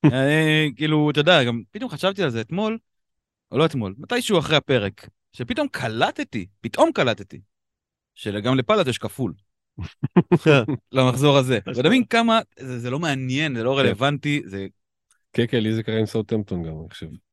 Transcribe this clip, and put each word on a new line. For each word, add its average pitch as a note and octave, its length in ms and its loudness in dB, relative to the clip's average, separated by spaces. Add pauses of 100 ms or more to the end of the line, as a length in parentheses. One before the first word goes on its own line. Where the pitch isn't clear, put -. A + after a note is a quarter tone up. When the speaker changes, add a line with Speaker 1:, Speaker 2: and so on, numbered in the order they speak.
(120)
Speaker 1:
אה, D#3 540 2 (100)
כאילו, D3+ 340 2
אתה D3 100 0
יודע, D3+ 240 4
גם A#2 260 -2
פתאום A3 200 -10
חשבתי F#3+ 320 -4
על D3 80 0
זה A2+ 100 -4
אתמול, G#3+ 380 -4 (720)
או A#2 80 -2
לא D#3 80 4
אתמול, A2+ 320 -4
מתישהו A#3+ 400 0
אחרי D3+ 180 0
הפרק, A2 520 -2 (240)
שפתאום B3+ 360 -4
קלטתי, B2 800 -4 (140)
פתאום - 320 2
קלטתי, G#2+ 480 -2 (760)
שגם G#2+ 440 -2
לפאלאס F#3+ 280 2
יש B2 120 -2
כפול. A2+ 340 -6 (460)
Speaker 2:
<laughs> C#3+ 1120 0
Speaker 1:
למחזור C3 440 4
הזה. B2+ 220 2
Speaker 2:
אשכרה. - 180 -6
Speaker 1:
ואתה C3 120 2
מבין B3 160 4
כמה, A#3 360 2 (180)
זה, B2+ 200 -10
זה B2 120 -6
לא C3+ 80 -4
מעניין, C#3 580 -2
זה A2+ 80 -4
לא B2+ 60 2
Speaker 3:
כן. C#3 60 0 (100)
Speaker 1:
רלוונטי, C#3+ 580 0
זה G2 220 -8 (680)
Speaker 3:
כן, A#2+ 160 2
כן, B2 120 2
לי A2 140 0
זה A2+ 80 -4
קרה A2 160 -2
עם A2 80 2
סאוטהמפטון G#2 560 -4
גם, D#2+ 180 -8
אני E2 100 -14
חושב. - 160 -16 (260)